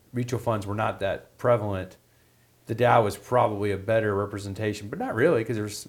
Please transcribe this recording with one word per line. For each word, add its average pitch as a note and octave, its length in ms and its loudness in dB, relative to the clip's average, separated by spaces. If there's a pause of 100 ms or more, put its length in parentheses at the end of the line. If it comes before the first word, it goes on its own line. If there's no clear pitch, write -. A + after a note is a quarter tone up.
(140)
mutual A#2+ 260 -2
funds G#2+ 260 -2
were G2+ 80 -4
not G#2+ 260 -2
that - 360 -4
prevalent, G#2 600 0 (680)
the A2+ 80 -4
Dow A#2+ 280 6
was G2+ 140 0
probably G#2+ 560 0
a F#2+ 60 -2
better G#2+ 360 0
representation, G2+ 720 -4
but B2+ 100 -10
not B3+ 160 -4
really, B2+ 280 4
'cause A2+ 140 -4
there's G#2 320 -8